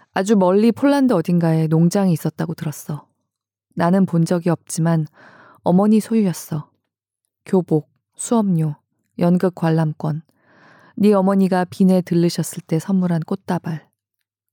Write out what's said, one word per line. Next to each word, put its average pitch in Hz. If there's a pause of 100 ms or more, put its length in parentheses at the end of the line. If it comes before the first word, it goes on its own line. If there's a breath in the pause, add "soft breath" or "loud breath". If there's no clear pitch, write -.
(120 soft breath)
아주 196
멀리 196
폴란드 269
어딘가에 165
농장이 170
있었다고 160
들었어. - (640)
나는 180
본 170
적이 175
없지만 160 (560 loud breath)
어머니 208
소유였어. 190 (760)
교복, 170 (280)
수업료, 180 (440)
연극 175
관람권, 160 (760 soft breath)
네 208
어머니가 190
빈에 185
들르셨을 170
때 160
선물한 180
꽃다발, 170 (640)